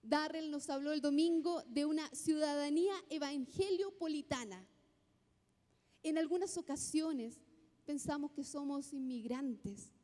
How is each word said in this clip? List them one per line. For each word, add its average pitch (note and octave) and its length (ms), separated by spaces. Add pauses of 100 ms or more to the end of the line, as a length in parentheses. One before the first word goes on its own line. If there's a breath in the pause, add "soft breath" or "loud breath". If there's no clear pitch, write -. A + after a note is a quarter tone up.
Darrell D#4 500
nos D4 180
habló C#4+ 220
el D4+ 100
domingo D#4+ 600
de C#4+ 220
una D4+ 240
ciudadanía D4+ 840 (160)
evangeliopolitana. D4 1600 (1400 soft breath)
En D#4 140
algunas F4 400
ocasiones C#4+ 800 (460)
pensamos D4 460
que C#4 120
somos C#4+ 500
inmigrantes B3 1000 (100)